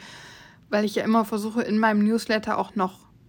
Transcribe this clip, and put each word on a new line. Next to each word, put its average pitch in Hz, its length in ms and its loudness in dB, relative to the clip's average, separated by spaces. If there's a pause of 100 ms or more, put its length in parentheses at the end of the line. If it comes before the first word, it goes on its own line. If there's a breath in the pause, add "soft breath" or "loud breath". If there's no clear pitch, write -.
(680 loud breath)
weil 208 160 2
ich 208 100 -2
ja - 80 0
immer 226 220 4
versuche, 220 380 -4
in 214 160 0
meinem 214 260 4
Newsletter 220 520 0
auch 196 180 -4
noch 185 320 -4 (220)